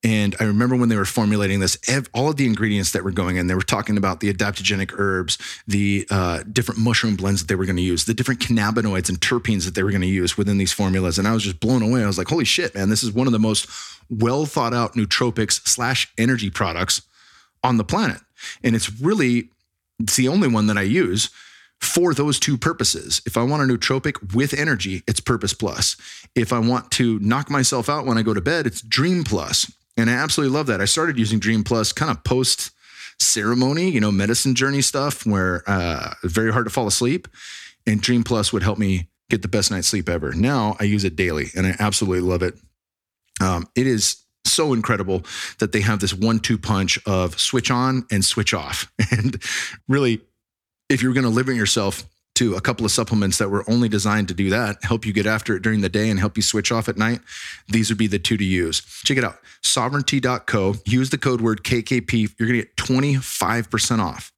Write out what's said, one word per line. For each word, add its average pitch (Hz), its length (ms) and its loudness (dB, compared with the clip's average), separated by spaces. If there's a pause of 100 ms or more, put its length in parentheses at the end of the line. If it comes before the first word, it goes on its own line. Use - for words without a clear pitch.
And 104 340 2
I 110 40 2
remember 113 320 2
when 120 140 4
they 110 80 2
were 98 80 2
formulating 101 560 2
this, 92 160 0 (100)
ev-, 127 260 0
all 131 160 0
of 156 60 -2
the 139 100 2
ingredients 104 460 0
that 90 140 -2
were 98 60 -2
going 90 260 0
in, 90 100 0
they 90 80 0
were 95 60 0
talking 104 340 0
about 98 240 0
the 101 140 0
adaptogenic 98 640 -2
herbs, 95 400 0 (280)
the, 101 440 2
uh, 87 340 0
different 107 380 -2
mushroom 117 340 2
blends 95 260 0
that 80 60 -8
they 98 80 2
were 92 100 0
gonna 92 140 0
use, 90 240 0
the 113 100 0
different 123 280 -2
cannabinoids 107 680 0
and 92 140 -2
terpenes 113 420 0
that 90 120 -6
they 95 80 0
were 101 80 2
gonna 95 140 0
use 92 320 0
within 101 200 2
these 95 160 0
formulas. 92 440 0
And 101 80 0
I 107 80 2
was 110 100 0
just 95 180 -6
blown 120 200 2
away. 117 220 2
I 104 40 2
was 95 100 0
like, 92 100 -4
"Holy 170 160 0
shit, - 320 -2
man, 98 140 0
this 107 120 2
is 110 120 -4
one 127 140 2
of 120 60 4
the 107 60 2
most 107 280 0 (420)
well 120 360 0
thought 120 280 0
out 120 220 0
nootropics 113 680 0
slash - 520 0
energy 113 320 0
products 87 520 -2 (640)
on 127 140 2
the 104 80 2
planet." 175 340 0 (420)
And - 140 2
it's - 140 -2 (100)
really, 139 500 0 (500)
it's 113 180 0
the 127 100 2
only 165 220 4
one 107 180 4
that 104 100 2
I 101 40 0
use 107 480 0 (500)
for 170 340 2
those 143 260 0
two 139 180 0
purposes. - 680 -2
If - 120 -2
I 117 60 4
want 143 200 2
a 131 100 2
nootropic 131 600 -4
with 139 200 2
energy, 104 540 -2
it's - 140 -2
Purpose 104 320 0
Plus. - 420 -2 (400)
If 117 160 2
I 120 80 2
want 120 320 0
to 113 280 2
knock 120 300 0
myself 131 380 0
out 147 180 -2
when 117 120 2
I 113 40 2
go 110 120 0
to 101 80 0
bed, 151 260 0
it's - 140 -6
Dream 160 420 0
Plus. 98 480 -2 (240)
And 113 140 2
I 120 40 2
absolutely 139 420 0
love 151 120 0
that. 101 140 0
I 101 40 2
started 156 340 0
using 110 180 2
Dream 107 260 0
Plus 113 300 0
kind 156 160 -2
of - 140 -4
post - 480 0 (480)
ceremony, 127 720 2
you 131 80 2
know, 104 120 2
medicine 117 440 2
journey 139 260 0
stuff 139 420 -2
where, 92 440 0
uh, 85 560 -2
very 110 280 0
hard 117 140 0
to 104 60 -6
fall 120 160 -2
asleep. 127 400 -2 (580)
And 107 160 2
Dream 120 220 2
Plus 107 280 0
would 98 120 0
help 101 160 0
me 95 300 0 (200)
get 107 140 0
the - 40 -6
best 101 220 0
night's 92 180 -2
sleep 92 220 -2
ever. 76 240 -2
Now 107 460 0
I 104 60 0
use 101 180 2
it 87 120 -2
daily 80 400 -2
and 92 120 0
I 92 120 0
absolutely 95 480 0
love 90 140 0
it. 90 160 -2 (840)
Um, 90 360 0
it 123 100 2
is 113 300 0 (300)
so 156 280 2
incredible 98 520 0 (340)
that 110 140 0
they 104 80 2
have 104 180 0
this 95 140 -2
one-two 110 440 0
punch 95 480 0
of 92 340 0
switch - 300 0
on 131 400 0
and 98 160 0
switch - 280 0
off. 76 380 -6 (100)
<laughs> 113 100 0
And 120 280 0 (480)
really, 131 340 2 (680)
if 131 140 2
you're 127 100 2
gonna 131 160 2
limit 127 260 2
yourself 101 480 0 (320)
to 110 200 2
a 95 60 -4
couple 117 220 -2
of 104 80 0
supplements 104 460 2
that 101 120 0
were 101 200 0
only 120 180 4
designed 104 400 2
to 92 60 -6
do 95 160 0
that, 104 340 0
help 113 220 -2
you 107 80 -2
get 101 140 2
after 107 280 0
it 92 60 -4
during 110 200 0
the 92 80 0
day 107 200 0
and 98 100 2
help 104 160 0
you 110 60 -2
switch 101 300 0
off 117 180 -2
at 95 80 -4
night, 113 220 0 (480)
these 110 220 2
would 110 80 0
be 110 100 2
the 98 100 0
two 107 200 0
to 101 60 0
use. 90 380 0 (220)
Check 135 140 0
it 127 60 0
out, 95 140 -6 (240)
sovereignty 135 580 0
dot 127 280 -2
co. 101 280 2 (100)
Use 127 260 2
the 143 60 -2
code 127 240 0
word 110 220 0
K 120 200 0
K 123 180 0
P. 110 260 0 (100)
You're 113 100 -2
gonna 120 140 0
get - 140 -12
twenty-five 127 920 0
percent 110 320 0
off. - 360 -6